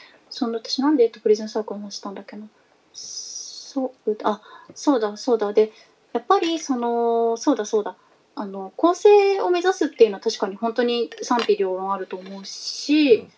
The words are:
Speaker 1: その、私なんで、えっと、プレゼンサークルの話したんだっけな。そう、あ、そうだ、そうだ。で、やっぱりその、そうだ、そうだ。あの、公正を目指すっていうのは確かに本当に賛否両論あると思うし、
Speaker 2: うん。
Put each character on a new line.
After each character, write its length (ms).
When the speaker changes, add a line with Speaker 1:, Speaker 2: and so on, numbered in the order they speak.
Speaker 1:
そ 180
の、 120
私 220
な 80
ん 80
で、 80
え 20
っ 40
と、 100
プ 80
レ 60
ゼ 80
ン 60
サ 120
ー 20
ク 100
ル 60
の 60
話 60
し 100
た 100
ん 40
だ 80
っ 20
け 100
な。 120
そ 1000
う、 180
あ、 180
そ 220
う 20
だ、 160
そ 200
う 20
だ。 160
で、 180
や 60
っ 80
ぱ 120
り 200
そ 160
の、 640
そ 160
う 20
だ、 100
そ 160
う 20
だ。 120
あ 100
の、 300
公 200
正 460
を 80
目 100
指 140
す 120
っ 40
て 160
い 20
う 40
の 40
は 60
確 160
か 100
に 80
本 200
当 80
に 260
賛 200
否 160
両 180
論 180
あ 40
る 100
と 100
思 220
う 60
し、 680
Speaker 2:
う 80
ん。 140